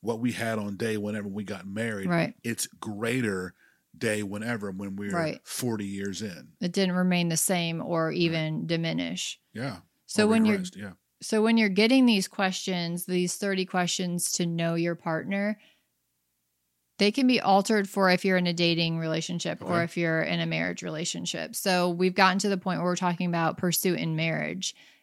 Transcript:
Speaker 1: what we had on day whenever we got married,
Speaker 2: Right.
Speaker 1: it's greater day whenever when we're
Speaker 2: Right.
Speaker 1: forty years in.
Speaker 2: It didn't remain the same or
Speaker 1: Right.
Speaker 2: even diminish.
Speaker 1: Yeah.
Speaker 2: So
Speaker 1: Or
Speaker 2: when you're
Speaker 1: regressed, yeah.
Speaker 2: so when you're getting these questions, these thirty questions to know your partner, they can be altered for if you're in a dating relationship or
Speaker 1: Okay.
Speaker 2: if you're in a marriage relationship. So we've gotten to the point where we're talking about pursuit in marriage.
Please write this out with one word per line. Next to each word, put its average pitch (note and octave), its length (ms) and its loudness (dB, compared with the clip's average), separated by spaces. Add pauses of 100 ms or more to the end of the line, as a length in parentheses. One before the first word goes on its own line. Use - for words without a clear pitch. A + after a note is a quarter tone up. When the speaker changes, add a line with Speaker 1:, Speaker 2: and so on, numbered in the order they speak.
Speaker 1:
what A2 180 -4
we B2 120 0
had A2+ 280 -2
on G2+ 180 -4
day A2 200 -2
whenever G#2 300 -4
we G2+ 160 -6
got F#2+ 240 -8
married, A2 420 -4
Speaker 2:
Right. E3+ 340 0
Speaker 1:
it's A#2 240 -4
greater G#2+ 840 -4 (440)
day G#2+ 260 0
whenever G#2 480 -4
when G2 240 -8
we're G2+ 160 -6
Speaker 2:
Right. D#3+ 320 -2
Speaker 1:
forty A2+ 420 -4
years G2 360 -6
in. F#2+ 400 -12
Speaker 2:
It F3 100 -2
didn't F#3 240 0
remain F3+ 340 2
the D#3+ 80 0
same E3+ 440 0
or E3 260 0
Speaker 1:
Right. D#3 100 -2
Speaker 2:
even D#3+ 480 0
diminish. E3 760 -4 (140)
Speaker 1:
Yeah. A2+ 280 -8 (240)
Speaker 2:
So - 200 2
Speaker 1:
Or - 40 4
Speaker 2:
when A3 160 4
you're G#3 140 4
Speaker 1:
regressed, F#3 180 -8
yeah. G3 160 -12 (280)
Speaker 2:
so A3 220 0
when A3+ 140 4
you're A3 120 4
getting A3+ 360 6
these G#3 240 4
questions, F3 760 -2
these F3+ 300 0
thirty F#3+ 300 -2
questions F3 680 -2
to F3 120 -2
know E3+ 300 0
your E3+ 200 0
partner, G3 640 -4 (1400)
they G3+ 140 4
can C4 160 2
be B3+ 140 4
altered G3 480 4
for F#3+ 200 4
if F3+ 140 4
you're F#3+ 140 4
in F3+ 100 2
a F3 60 2
dating E3 460 2
relationship E3 640 -4
or F3 140 -2
Speaker 1:
Okay. E3+ 80 4
Speaker 2:
if E3+ 120 -8
you're E3 240 0
in E3+ 180 -2
a E3 60 -2
marriage E3 380 -4
relationship. E3+ 720 -6
So F3+ 340 2
we've F3+ 240 2
gotten F#3 260 6
to G3+ 100 0
the G3 80 2
point F#3 220 -2
where E3+ 100 -2
we're F3+ 60 2
talking F3 320 0
about E3 300 2
pursuit F3+ 420 0
in D#3+ 160 -2
marriage. D#3+ 600 -2 (280)